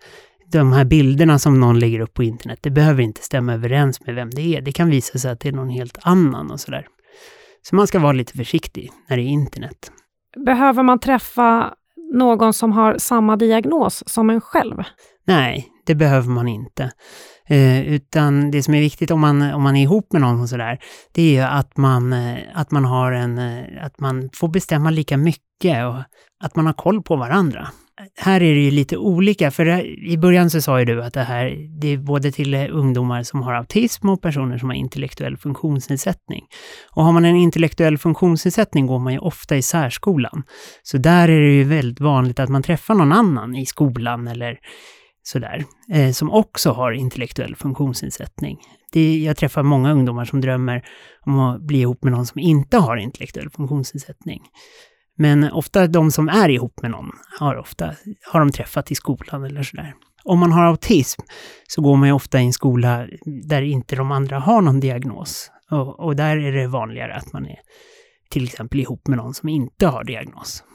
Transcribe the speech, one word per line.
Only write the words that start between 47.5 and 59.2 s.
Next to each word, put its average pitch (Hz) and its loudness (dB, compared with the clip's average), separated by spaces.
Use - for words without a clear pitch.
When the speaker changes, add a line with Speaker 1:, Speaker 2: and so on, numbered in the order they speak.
Speaker 1:
funktionsnedsättning. 135 -8
Det, 160 2
jag 151 -2
träffar 151 -2
många 143 2
ungdomar 123 0
som 135 -4
drömmer 127 -4
om 139 2
att 127 0
bli 147 0
ihop 123 -2
med 143 2
någon 123 -2
som - -10
inte 151 2
har 120 2
intellektuell 120 -12
funktionsnedsättning. - -8
Men 147 4
ofta 180 0
de 160 2
som 156 0
är 190 4
ihop 123 -4
med 117 -6
någon - -12
har 143 -2
ofta, 156 -10
har 175 2
de 143 4
träffat - -8
i 143 -6
skolan - -8